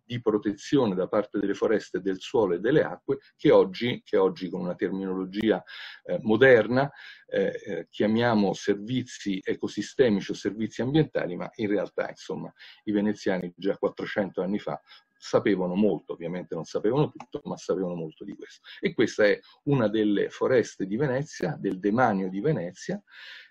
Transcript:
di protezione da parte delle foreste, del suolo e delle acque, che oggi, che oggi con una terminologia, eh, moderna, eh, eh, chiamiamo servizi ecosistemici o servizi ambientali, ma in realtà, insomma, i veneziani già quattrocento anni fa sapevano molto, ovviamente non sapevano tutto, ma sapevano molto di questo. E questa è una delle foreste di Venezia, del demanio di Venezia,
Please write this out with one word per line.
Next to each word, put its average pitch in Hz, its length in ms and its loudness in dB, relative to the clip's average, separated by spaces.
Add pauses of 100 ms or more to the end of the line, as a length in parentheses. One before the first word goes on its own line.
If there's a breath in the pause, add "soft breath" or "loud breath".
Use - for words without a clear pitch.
di 120 160 -8
protezione 107 720 2
da 90 140 -2
parte 107 320 -2
delle 98 140 0
foreste, 98 480 0
del 95 180 -2
suolo 101 340 0
e 87 60 -4
delle 120 240 4
acque, 90 340 -6 (160 loud breath)
che - 160 2
oggi, 104 540 4
che 104 140 0
oggi 92 320 2
con 92 100 -6
una 90 140 -4
terminologia, 95 880 -2 (400 loud breath)
eh, 87 160 -2
moderna, 120 680 6 (360 loud breath)
eh, - 380 -2
eh, 85 240 -8
chiamiamo 110 640 2
servizi 101 880 -4
ecosistemici 104 920 0
o - 20 -2
servizi 107 480 -4
ambientali, 123 520 0
ma 90 200 -8
in 107 140 -4
realtà, 95 420 -2
insomma, - 420 -10 (320 loud breath)
i 107 80 -4
veneziani 98 640 -2
già 95 220 -2
quattrocento 92 640 -4
anni 98 160 -2
fa 73 200 -6 (380 soft breath)
sapevano 92 580 0
molto, 95 380 0
ovviamente 85 420 -8
non 80 100 -6
sapevano 123 460 0
tutto, - 380 -14
ma 92 80 -8
sapevano 90 380 -4
molto 82 300 -10
di - 120 -12
questo. - 320 -20 (100)
E - 140 -4
questa 107 320 2
è 101 160 4 (240 soft breath)
una 131 240 2
delle 104 400 2
foreste 113 580 0
di 98 120 -4
Venezia, 147 600 -2
del 92 220 -4
demanio 101 480 2
di 92 120 -6
Venezia, 151 640 -4 (480 loud breath)